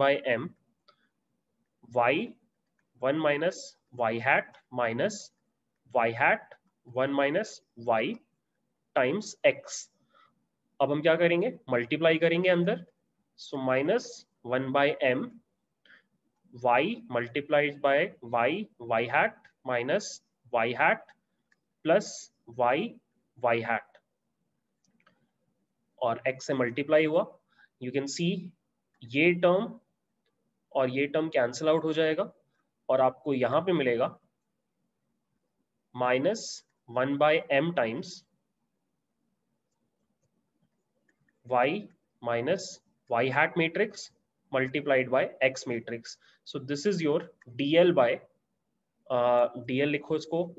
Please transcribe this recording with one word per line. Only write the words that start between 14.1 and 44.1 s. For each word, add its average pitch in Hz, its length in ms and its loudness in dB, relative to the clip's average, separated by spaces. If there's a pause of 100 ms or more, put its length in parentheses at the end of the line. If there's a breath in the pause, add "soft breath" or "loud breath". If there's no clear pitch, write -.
one 131 300 -2
by 143 140 4 (220)
m 127 120 0 (1300 soft breath)
y 120 280 4 (280)
multiplied 143 720 -2
by 139 160 4 (360)
y 120 160 2 (420)
y 113 100 2 (120)
hat 196 240 0 (340)
minus 131 380 -2 (440)
y 117 140 0 (140)
hat 196 320 0 (720)
plus 165 260 2 (480)
y 123 180 2 (600)
y 117 180 2 (140)
hat, - 280 -6 (2000)
और 117 260 0
x 131 200 -4
से 151 60 -2
multiply 139 520 2
हुआ। 165 200 2 (560 soft breath)
You 127 140 -8
can 139 220 -4
see 170 120 0 (760)
ये 143 300 2
term 180 400 2 (960)
और 131 180 0
ये 135 180 -2
term 156 220 -2
cancel 135 400 0
out 160 140 2
हो 160 100 -2
जाएगा, 160 380 -2 (580)
और 131 120 2
आपको 131 320 0
यहाँ 127 280 2
पे 180 120 0
मिलेगा 131 340 0 (1900)
minus 131 460 0 (480)
one 127 280 0
by 151 160 4 (240)
m 160 180 2
times 123 340 -2 (3250)
y 123 240 2 (520)
minus 123 440 -2 (440)
y 117 120 2 (140)
hat 160 260 2
matrix 165 480 -2 (420)